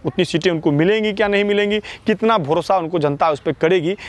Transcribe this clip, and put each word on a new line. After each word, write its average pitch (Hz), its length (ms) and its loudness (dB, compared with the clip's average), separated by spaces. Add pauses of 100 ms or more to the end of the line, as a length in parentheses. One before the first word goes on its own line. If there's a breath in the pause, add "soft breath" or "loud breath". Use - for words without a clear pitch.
उतनी 170 200 -2
सीटें 175 260 0
उनको 160 220 0
मिलेंगी, 208 400 2
क्या 208 160 0
नहीं 202 160 2
मिलेंगी, 208 340 0
कितना 220 600 -2
भरोसा 165 400 0
उनको 165 200 -4
जनता 147 320 0
उस 143 100 -2
पर - 120 -4
करेगी, 170 440 0 (120)